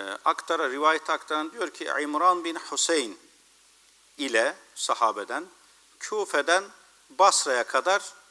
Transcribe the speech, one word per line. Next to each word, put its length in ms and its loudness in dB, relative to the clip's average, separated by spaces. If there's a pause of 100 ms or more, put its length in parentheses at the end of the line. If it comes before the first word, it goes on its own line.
(240)
aktara-, 460 0
rivayeti 420 2
aktaran 400 -6
diyor 180 -6
ki, 200 -10 (100)
"İmran 440 0
bin 140 -6 (120)
Hüseyin 480 0 (1000)
ile 380 0 (180)
sahabeden 720 -2 (560)
Küfe'den 640 0 (460)
Basra'ya 540 4
kadar 380 2 (280)